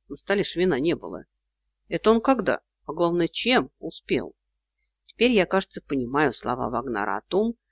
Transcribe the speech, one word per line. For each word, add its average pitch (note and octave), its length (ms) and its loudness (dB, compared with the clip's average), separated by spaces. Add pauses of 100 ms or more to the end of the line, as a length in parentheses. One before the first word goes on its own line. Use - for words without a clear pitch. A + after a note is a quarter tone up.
на C#3 80 -12
столе G3+ 280 0
ж - 120 -10
вина E3+ 220 2
не D#3 160 0
было. F2 300 -10 (640)
Это - 220 0
он A3+ 100 4
когда? A3 400 0 (240)
А D3+ 80 -8
главное, E3+ 360 2
чем A3+ 500 0
успел?» - 580 -6 (760)
Теперь B3 160 4
я, F#3+ 160 4
кажется, - 340 -2
понимаю C3 540 -2
слова A#2+ 360 -4
Вагнара A2 460 -4
о G#2+ 60 -8
том, A3+ 320 -2 (180)